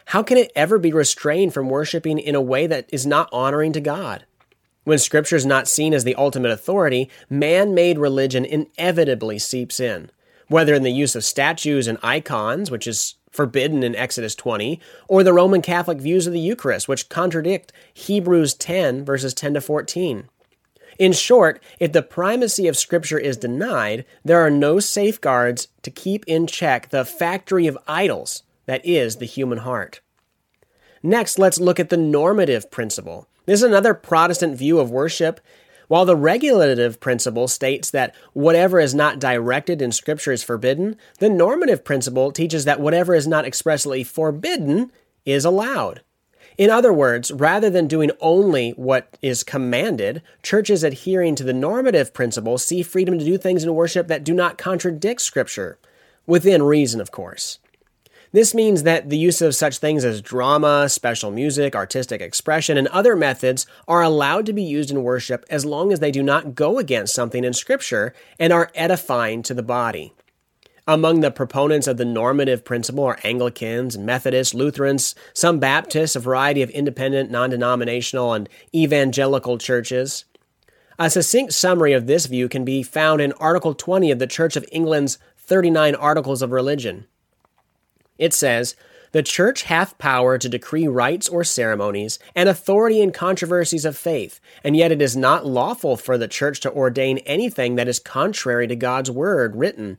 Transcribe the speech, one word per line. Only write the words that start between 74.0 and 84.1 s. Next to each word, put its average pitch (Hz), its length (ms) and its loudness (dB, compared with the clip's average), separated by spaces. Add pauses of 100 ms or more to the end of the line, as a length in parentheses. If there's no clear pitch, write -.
Lutherans, 139 640 -2 (180)
some 170 260 2
Baptists, 151 560 0
a 131 40 -4
variety 135 420 0
of 123 80 -2
independent, 135 640 -4
non-denominational, 123 1000 -2
and 104 140 -4 (260)
evangelical 135 840 0
churches. 127 680 -4 (720)
A 165 100 2
succinct 202 440 0
summary 170 400 2
of 123 120 2
this 151 220 0
view 123 200 -2
can 127 160 -6
be 135 200 -4
found 156 360 0
in 143 140 0
Article 165 400 0
twenty 180 380 0